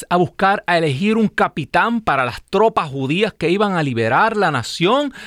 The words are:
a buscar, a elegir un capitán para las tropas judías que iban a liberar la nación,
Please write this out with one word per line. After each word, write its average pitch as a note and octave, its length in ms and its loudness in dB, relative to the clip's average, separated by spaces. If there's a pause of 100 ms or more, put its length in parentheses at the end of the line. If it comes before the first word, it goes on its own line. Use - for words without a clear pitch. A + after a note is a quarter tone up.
(100)
a E3+ 60 2
buscar, F#3+ 500 0
a F3 100 2
elegir E3 400 0
un A3 120 2
capitán F#3+ 720 -2
para C3+ 240 0
las - 180 -6
tropas G3+ 480 0
judías C#3 420 -2
que - 180 -2
iban G3+ 260 0
a D#3+ 60 0
liberar C#3 540 0
la F#3+ 140 0
nación, G3+ 640 -2 (120)